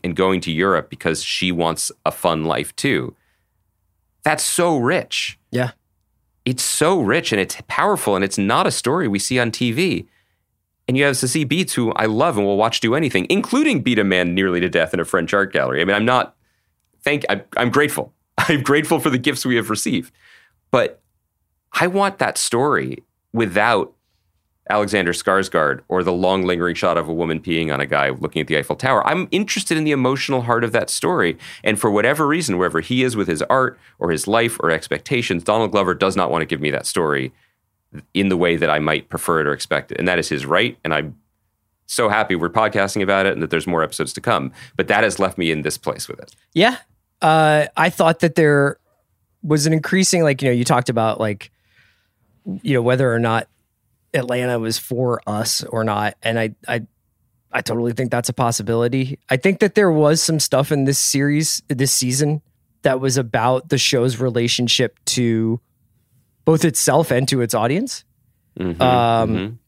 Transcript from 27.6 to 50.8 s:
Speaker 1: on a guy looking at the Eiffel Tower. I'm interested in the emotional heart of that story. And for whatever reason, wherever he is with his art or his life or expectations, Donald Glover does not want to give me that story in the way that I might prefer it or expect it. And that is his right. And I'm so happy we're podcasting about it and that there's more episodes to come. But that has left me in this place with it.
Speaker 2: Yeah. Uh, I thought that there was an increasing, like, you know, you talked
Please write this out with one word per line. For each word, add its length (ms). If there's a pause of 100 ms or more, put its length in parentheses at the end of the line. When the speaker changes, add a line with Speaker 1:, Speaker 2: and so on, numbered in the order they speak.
Speaker 1:
on 80
a 60
guy 240
looking 300
at 60
the 120
Eiffel 180
Tower. 300
I'm 240
interested 460
in 80
the 80
emotional 500
heart 220
of 80
that 180
story. 480 (260)
And 160
for 100
whatever 360
reason, 320
wherever 220
he 220
is 140
with 120
his 140
art 360 (200)
or 120
his 160
life 340
or 100
expectations, 720
Donald 280
Glover 220
does 220
not 140
want 120
to 40
give 140
me 100
that 160
story 460 (800)
in 140
the 80
way 200
that 120
I 100
might 300
prefer 320
it 60
or 60
expect 400
it. 60
And 100
that 100
is 100
his 160
right. 400
And 80
I'm 240 (720)
so 240
happy 240
we're 160
podcasting 520
about 220
it 80
and 100
that 80
there's 160
more 160
episodes 300
to 80
come. 320 (240)
But 120
that 160
has 140
left 200
me 120
in 120
this 160
place 280
with 140
it. 140 (180)
Speaker 2:
Yeah. 240 (460)
Uh, 440 (100)
I 140
thought 300
that 140
there 440 (640)
was 240
an 60
increasing, 500
like, 200
you 60
know, 40
you 120
talked 260